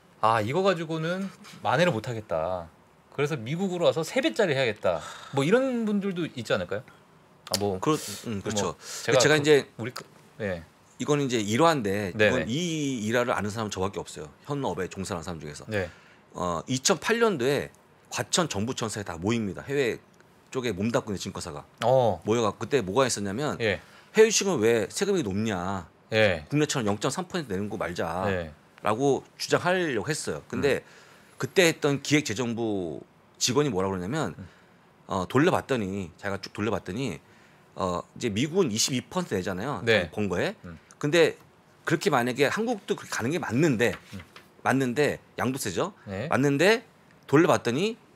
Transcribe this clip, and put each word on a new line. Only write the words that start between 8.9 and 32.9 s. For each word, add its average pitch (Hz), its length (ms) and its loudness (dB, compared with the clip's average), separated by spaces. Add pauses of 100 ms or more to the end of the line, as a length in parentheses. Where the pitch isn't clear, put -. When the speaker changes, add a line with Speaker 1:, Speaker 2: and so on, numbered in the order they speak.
Speaker 1:
제가 - 160 4
Speaker 2:
제가 139 160 6
Speaker 1:
그, 147 60 2
Speaker 2:
이제 143 360 6
Speaker 1:
우리 120 140 -8
그, - 120 -14 (360)
예. 92 240 -4 (360)
Speaker 2:
이거는 143 260 0
이제 120 140 0
일화인데, 107 760 2
Speaker 1:
네네. 107 120 6
Speaker 2:
이건 85 220 2
이 147 560 -2
일화를 120 280 2
아는 104 160 -2
사람은 107 220 -4
저밖에 95 280 -4
없어요. 78 300 -12 (160)
현업에 101 420 -4
종사하는 90 360 -6
사람 82 160 -8
중에서. 76 280 -12
Speaker 1:
네. 101 220 -4 (440)
Speaker 2:
어, 85 340 -2
이천팔 170 520 0
년도에 139 520 2 (400)
과천 151 380 -2
정부청사에 113 540 -4
다 85 140 -8
모입니다. 95 460 -2
해외 135 340 -2 (540)
쪽에 123 200 -4
몸담고 113 400 0
있는 92 80 -4
증권사가 85 460 -10 (180)
Speaker 1:
어. 117 400 4
Speaker 2:
모여가-, 110 340 2
그때 - 240 0
뭐가 107 260 2
있었냐면 110 540 -2
Speaker 1:
예. 101 200 0 (340)
Speaker 2:
해외 220 140 8
주식은 196 300 0
왜 113 300 4
세금이 196 340 0
높냐? 95 640 -2 (260)
Speaker 1:
예. 95 360 4
Speaker 2:
국내처럼 143 380 0
영점삼 156 400 -2
퍼센트 151 240 -6
내는 98 180 -2
거 107 80 -6
말자 87 500 -4
Speaker 1:
예. 87 260 -4 (280)
Speaker 2:
라고 120 420 0 (140)
주장하려고 156 680 0
했어요. 92 400 -6
근데 131 280 0
Speaker 1:
음. - 60 -4 (560)
Speaker 2:
그때 175 300 4
했던 143 340 2
기획재정부 110 1000 -2 (360)